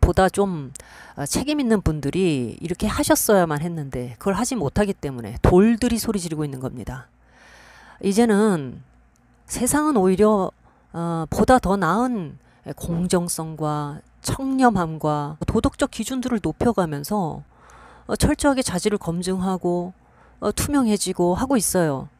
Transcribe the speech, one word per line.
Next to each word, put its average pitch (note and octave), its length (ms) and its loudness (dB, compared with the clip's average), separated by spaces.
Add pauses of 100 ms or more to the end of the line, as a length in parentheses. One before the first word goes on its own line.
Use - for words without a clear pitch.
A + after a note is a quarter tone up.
보다 F#3 280 4
좀, F3 440 -4 (440)
어, C#3+ 100 -6
책임 D4 340 -2
있는 A3 200 2
분들이 D3+ 800 0
이렇게 F3 260 -4
하셨어야만 G3+ 720 2
했는데 C#3 580 -6
그걸 G3 160 -2
하지 B3 220 -2
못하기 G3 380 0
때문에 B2 480 -8
돌들이 A3+ 560 4
소리 G#3+ 200 -2
지르고 D#3+ 260 -6
있는 C3+ 160 -8
겁니다. B2+ 480 -10 (920)
이제는 G3 800 2 (640)
세상은 C#4+ 500 0
오히려, F#3+ 540 4 (420)
어, E3 380 -4
보다 B3+ 280 4
더 G3 180 0
나은 F#3+ 600 0 (380)
공정성과 D#3+ 1200 -2 (220)
청렴함과 D#3+ 1120 0 (100)
도덕적 - 440 0
기준들을 B3 520 -4
높여가면서, D#3+ 1000 -2 (640)
어, - 100 -4
철저하게 C#4 460 2
자질을 G3 360 -2
검증하고, F3+ 920 -2 (480)
어, G#3 120 -2
투명해지고 G3+ 840 2
하고 C4 220 0
있어요. D#3 520 0 (120)